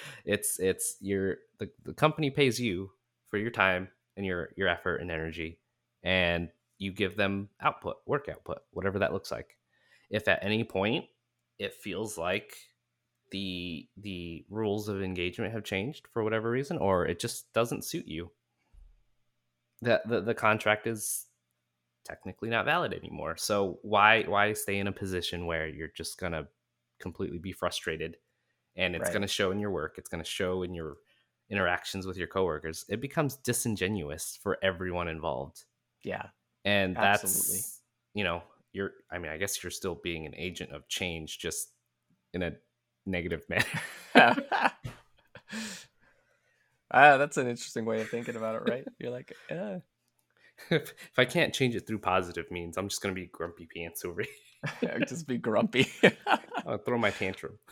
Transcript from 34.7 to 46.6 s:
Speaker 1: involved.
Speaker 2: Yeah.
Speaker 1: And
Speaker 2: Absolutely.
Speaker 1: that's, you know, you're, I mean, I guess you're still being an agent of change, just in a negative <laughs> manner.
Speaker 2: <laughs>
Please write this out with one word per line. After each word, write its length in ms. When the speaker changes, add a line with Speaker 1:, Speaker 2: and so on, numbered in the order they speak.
Speaker 1:
involved. 560
Speaker 2:
Yeah. 240
Speaker 1:
And 320
Speaker 2:
Absolutely. 640
Speaker 1:
that's, 240
you 100
know, 200
you're, 200
I 60
mean, 140
I 60
guess 260
you're 80
still 240
being 320
an 80
agent 360
of 160
change, 520
just 320
in 100
a 100
negative 380
<laughs> 40
manner. 160
Speaker 2:
<laughs> 580